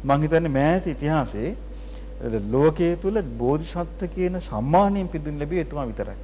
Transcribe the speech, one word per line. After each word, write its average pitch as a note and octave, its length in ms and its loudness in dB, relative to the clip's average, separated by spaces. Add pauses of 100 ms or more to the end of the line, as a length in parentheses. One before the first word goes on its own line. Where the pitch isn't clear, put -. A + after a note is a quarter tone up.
මං C#3 220 4
හිතන්නේ D#3+ 280 2
මෑත D#3 360 2
ඉතිහාසයේ D3 640 -2 (920)
ලෝකයේ D#3 520 4
තුල F#3+ 200 -2 (180)
බෝධිසත්ව D#3 760 -2
කියන F3+ 320 -2
සම්මානයෙන් F3 680 2
පිදුම් D3+ 300 -6
ලැබිය D3+ 220 -2
එතුමා D3 260 -4
විතරයි. G2+ 380 -6